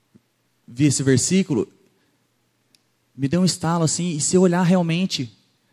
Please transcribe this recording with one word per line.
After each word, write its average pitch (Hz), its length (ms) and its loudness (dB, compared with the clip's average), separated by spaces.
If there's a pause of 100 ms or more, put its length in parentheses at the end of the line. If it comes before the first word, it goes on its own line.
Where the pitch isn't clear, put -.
(680)
vi 120 160 -2
esse 139 180 0
versículo, 135 720 0 (1400)
me 131 120 -4
deu 170 140 0
um 185 40 2
estalo 170 380 -2
assim, 170 280 -2
e 151 100 -6
se - 160 0
eu 185 60 6
olhar 180 200 2
realmente, 170 720 0 (360)